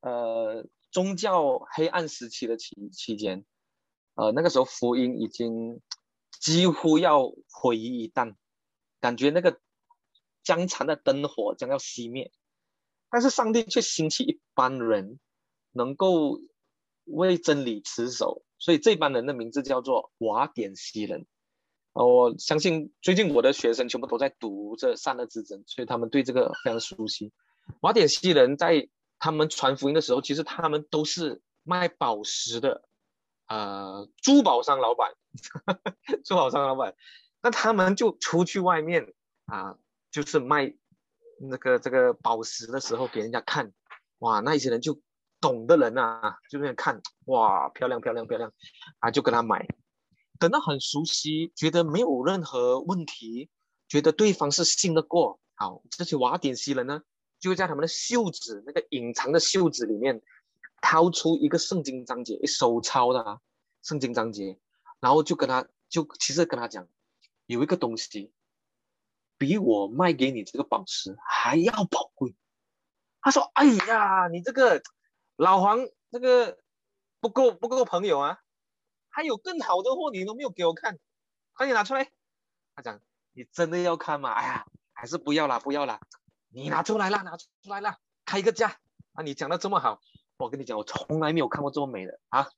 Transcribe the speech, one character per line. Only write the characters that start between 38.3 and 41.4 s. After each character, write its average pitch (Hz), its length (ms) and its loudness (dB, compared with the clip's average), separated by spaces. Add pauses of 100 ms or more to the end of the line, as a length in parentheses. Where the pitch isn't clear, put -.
去 196 160 -4
外 175 200 4
面 156 320 -2 (340)
啊， 98 300 -10 (360)
就 147 120 -4
是 156 140 0
卖 139 340 0 (680)